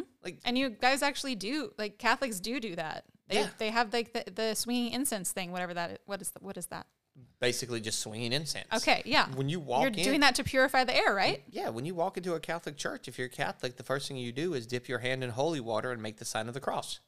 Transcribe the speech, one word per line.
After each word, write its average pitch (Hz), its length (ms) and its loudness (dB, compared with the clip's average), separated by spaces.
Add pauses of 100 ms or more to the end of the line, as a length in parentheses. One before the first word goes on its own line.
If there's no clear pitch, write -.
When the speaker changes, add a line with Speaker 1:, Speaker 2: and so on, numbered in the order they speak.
(240)
Speaker 1:
Like 175 220 -8
Speaker 2:
And 247 120 2
you 269 120 2
guys 254 340 2
actually 277 320 0
do, 226 420 -4
like, 208 200 -6
Catholics 226 420 2
do 226 220 -4
do 170 160 -6
that. 156 260 -6 (240)
They, 202 120 2
Speaker 1:
Yeah. 427 80 2 (100)
Speaker 2:
they 220 140 -2
have, 233 200 2
like, 240 220 -2
the, 220 180 -4
the 220 240 0
swinging 240 380 0
incense 233 400 -2
thing, 175 180 -4
whatever 180 220 -4
that 170 180 -4
is. 196 140 -10
What 196 160 -6
is 190 100 -6
the, - 80 -14
what 190 180 -10
is 175 100 -8
that? - 180 -10 (560)
Speaker 1:
Basically 120 400 2
just 107 180 -2
swinging 117 320 -2
incense. 143 420 -2
Speaker 2:
Okay, 247 300 4
yeah. 254 300 4
Speaker 1:
When 135 160 0
you 175 100 0
walk 131 220 2
Speaker 2:
You're 269 80 6
Speaker 1:
in 220 40 -4 (100)
Speaker 2:
doing 277 180 4
that 262 140 8
to 269 80 0
purify 262 400 4
the 247 120 2
air, 294 200 6
right? 220 340 2
Speaker 1:
Yeah, 202 200 -4
when 117 160 -4
you 180 100 -2
walk 180 220 0
into 180 180 -2
a 156 40 -2
Catholic 165 380 -6
church, - 300 -4
if 127 100 -12
you're 127 100 -2
Catholic, 131 480 -2
the 120 80 -14
first 139 240 0
thing 139 100 -6
you 120 140 -4
do 160 220 -2
is 117 140 -4
dip 123 200 -4
your 123 120 0
hand 131 240 0
in 123 80 -2
holy 143 280 2
water 113 320 -2
and 117 100 -6
make 110 160 -8
the - 80 -10
sign 113 220 -2
of 120 60 -8
the 139 80 -6
cross. - 460 -2